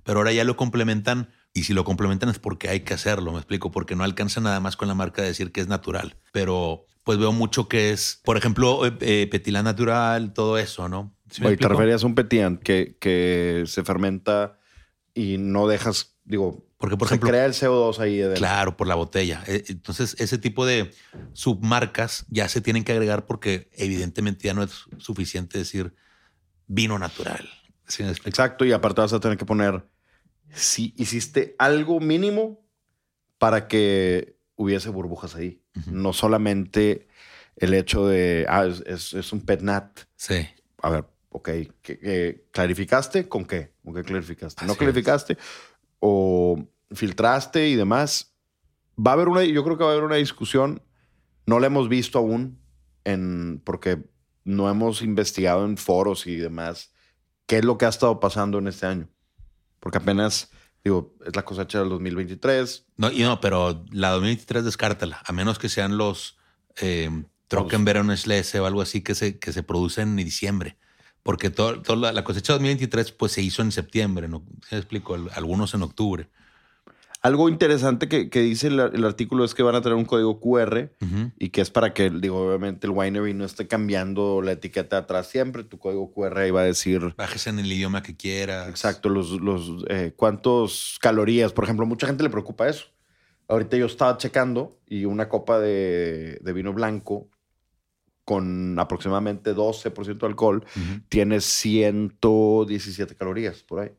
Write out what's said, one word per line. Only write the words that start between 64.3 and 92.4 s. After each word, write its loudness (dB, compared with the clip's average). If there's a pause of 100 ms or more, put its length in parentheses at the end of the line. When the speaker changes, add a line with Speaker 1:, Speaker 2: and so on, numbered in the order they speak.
Speaker 1:
veintitrés -2
descártala, -4
a -6
menos -2
que -4
sean -2
los, -4 (420)
eh, -2
Speaker 2:
Vamos. -6 (220)
Speaker 1:
Trockenbeerenschlese 2
o 2
algo 0
así -4
que -2
se, -2
que -8
se -4
producen 0
en 0
diciembre. -4 (440)
Porque -2
to-, 0
to-, 0
la, 2
la -2
cosecha 0
dos 2
mil 2
veintitrés, 0
pues, -2
se -2
hizo 0
en 0
septiembre, -2
¿no? -8 (200)
¿Sí -12
me -4
explico? -8
Al-, -8
algunos -2
en 0
octubre. -2 (920)
Speaker 2:
Algo 6
interesante 4
que, 2
que 2
dice 2
el, 2
el 2
artículo 0
es -4
que 2
van 6
a 2
tener 2
un 2
código 2
Q 2
R 0
Speaker 1:
Ujú. -4
Speaker 2:
y -4
que 2
es -4
para 2
que, 2
digo, -2
obviamente -2
el -2
winery -2
no -6
esté -10
cambiando -2
la -2
etiqueta -4
de -2
atrás -4
siempre. -4
Tu -20
código -6
Q -4
R -2
ahí 2
va 2
a 4
decir 0
Speaker 1:
Bajes -8
en -4
el -4
idioma -2
que -14
quieras. -6
Speaker 2:
Exacto, -2
los, 0
los, -2
eh, -2
cuántos 0
calorías. 4
Por 0
ejemplo, 0
mucha -2
gente -2
le 2
preocupa -2